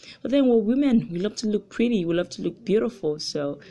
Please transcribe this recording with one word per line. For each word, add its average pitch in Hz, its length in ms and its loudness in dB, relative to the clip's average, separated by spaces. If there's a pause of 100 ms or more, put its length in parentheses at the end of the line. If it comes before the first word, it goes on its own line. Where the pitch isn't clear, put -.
(240)
But - 80 -4
then 277 160 4
we're 233 100 6
women. 240 540 2
We 170 80 -4
love 208 160 -4
to 226 120 -6
look 208 220 -2
pretty. 226 360 0
We 165 100 0
love 170 140 -2
to - 120 -12
look - 240 -6
beautiful. 160 540 0
So 143 400 -6 (120)